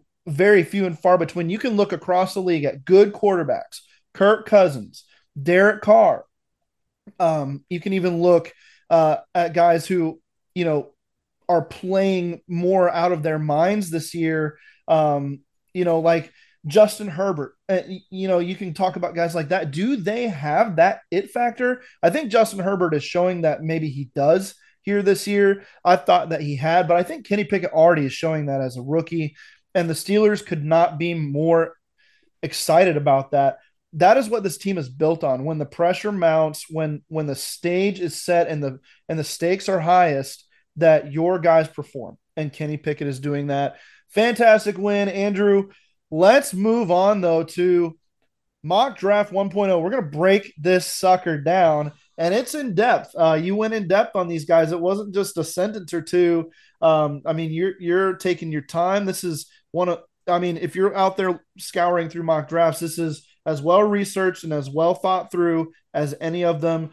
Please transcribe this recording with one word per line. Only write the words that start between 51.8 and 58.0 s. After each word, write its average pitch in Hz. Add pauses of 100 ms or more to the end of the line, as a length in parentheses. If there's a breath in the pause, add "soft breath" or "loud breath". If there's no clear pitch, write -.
and 170
it's 247
in 269
depth. 208
Uh, 160
you 185
went 220
in 202
depth 196
on 180
these 160
guys. 165
It 175
wasn't 196
just 196
a 165
sentence 190
or 170
two. 170 (300 soft breath)
Um, 151
I 165
mean, 160
you're, 185
you're 185